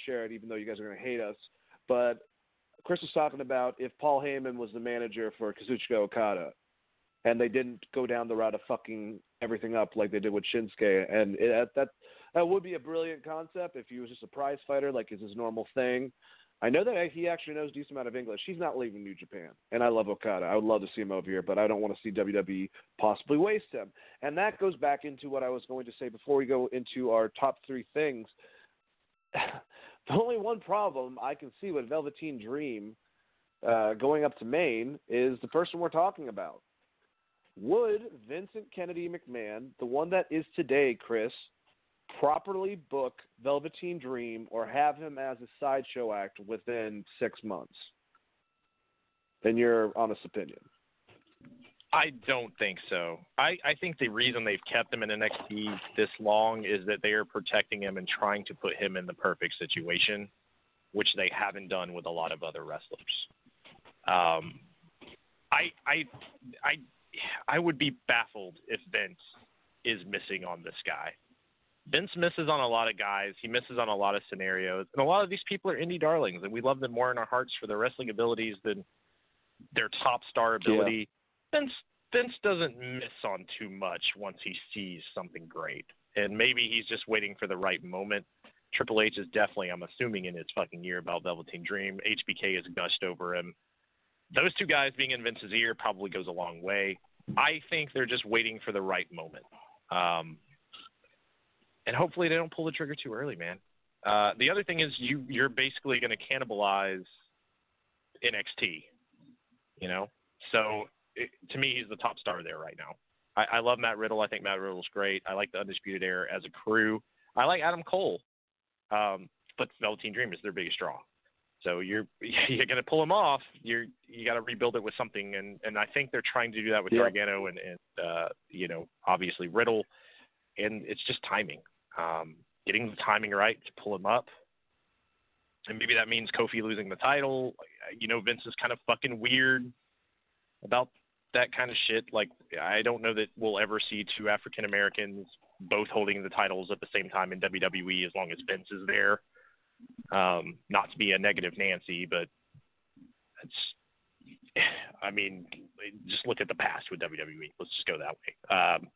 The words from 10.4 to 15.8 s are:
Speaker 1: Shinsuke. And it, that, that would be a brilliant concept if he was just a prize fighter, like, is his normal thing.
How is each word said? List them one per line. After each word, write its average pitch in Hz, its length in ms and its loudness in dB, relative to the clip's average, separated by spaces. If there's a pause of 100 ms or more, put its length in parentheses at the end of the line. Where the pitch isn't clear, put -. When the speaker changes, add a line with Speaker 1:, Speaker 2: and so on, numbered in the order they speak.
Speaker 1:
Shinsuke. 101 580 4
And 101 280 4
it, 117 340 6
that, 135 140 2 (460)
that 170 140 6
would 190 140 4
be 180 120 -8
a 160 40 -4
brilliant 160 460 -6
concept 165 500 -8
if 123 140 -14
he 123 100 -12
was 123 100 -10
just 120 140 -20
a 107 60 -16
prize 139 360 -4
fighter, 139 280 2
like, 117 180 -2
is 101 100 -10
his 101 140 -10
normal 113 400 -4
thing. 127 380 2 (500)